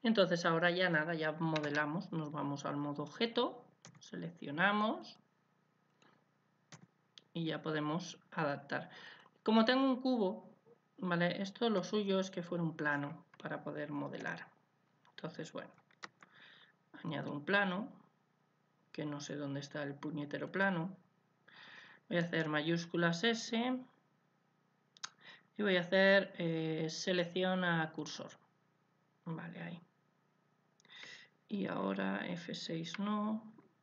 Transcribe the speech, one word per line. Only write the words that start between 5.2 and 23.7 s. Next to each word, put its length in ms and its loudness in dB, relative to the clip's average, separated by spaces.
y 100 -2
ya 180 0
podemos 560 0
adaptar. 580 -2
Como 220 8
tengo 180 6
un 160 4
cubo, 500 2
¿vale? 420 2
Esto 280 -2
lo 140 2
suyo 380 2
es 100 -4
que 120 -6
fuera 200 -2
un 140 0
plano 480 -2
para 220 -6
poder 280 -6
modelar. 560 -6
Entonces, 420 -10
bueno, 200 -12
añado 280 -4
un 120 -6
plano, 460 2
que 120 -6
no 140 -6
sé 160 -8
dónde 240 -4
está 240 -8
el 120 -6
puñetero 560 -6
plano. 440 0
Voy 120 2
a 20 4
hacer 260 2
mayúsculas 800 2
S 520 0